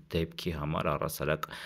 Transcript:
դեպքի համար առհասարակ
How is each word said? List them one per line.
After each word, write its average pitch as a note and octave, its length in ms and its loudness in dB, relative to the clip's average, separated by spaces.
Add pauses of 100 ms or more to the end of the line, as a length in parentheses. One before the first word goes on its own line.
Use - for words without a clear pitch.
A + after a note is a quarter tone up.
դեպքի E2 480 0
համար D#2 360 0
առհասարակ D2+ 600 0 (160)